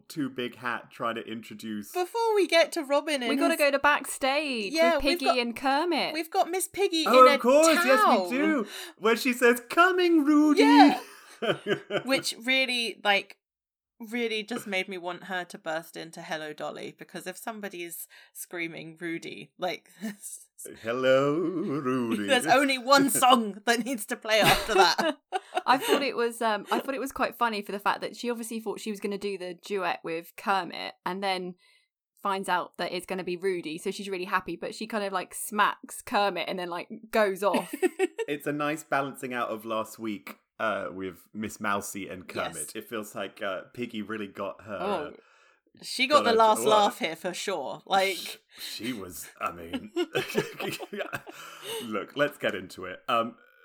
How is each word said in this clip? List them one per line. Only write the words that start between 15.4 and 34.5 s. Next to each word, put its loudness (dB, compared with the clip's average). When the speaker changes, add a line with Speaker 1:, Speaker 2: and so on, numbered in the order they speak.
Speaker 2:
to -16
burst -8
into -14
Hello -8
Dolly, -10
because -16
if -12
somebody -10
is -14
screaming -10
Rudy, -10
like, -6
<laughs> -14
Speaker 1:
"Hello, 4
Rudy." -2
Speaker 2:
there's 2
only 4
one 4
Speaker 1:
<laughs> 0
Speaker 2:
song 4
that 2
needs -4
to -6
play 2
after 4
that. 4
Speaker 3:
<laughs> -6
I 6
thought 2
it -2
was, -2
um, 0
I 2
thought -4
it -4
was -6
quite -4
funny 0
for -8
the -4
fact 0
that -8
she -4
obviously -6
thought -6
she -6
was -8
gonna -6
do -6
the -10
duet -4
with -8
Kermit, -4
and -4
then -2
finds -2
out -2
that -4
it's -6
gonna -6
be -4
Rudy, -4
so -6
she's -10
really -6
happy, -4